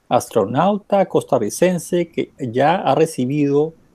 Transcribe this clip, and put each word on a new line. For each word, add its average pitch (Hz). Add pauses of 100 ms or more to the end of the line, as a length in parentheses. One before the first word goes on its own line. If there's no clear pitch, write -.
astronauta 170
costarricense 175
que -
ya 135
ha 139
recibido 147 (200)